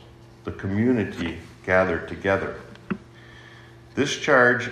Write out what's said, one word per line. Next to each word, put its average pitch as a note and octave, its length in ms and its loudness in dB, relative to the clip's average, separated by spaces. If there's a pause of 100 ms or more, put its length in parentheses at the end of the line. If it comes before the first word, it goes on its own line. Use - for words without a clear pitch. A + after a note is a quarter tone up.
(440)
the - 80 -8
community G2 880 -2 (260)
gathered F#2 420 0
together. F2 480 -2 (1400)
This C3+ 220 -2
charge B2 540 4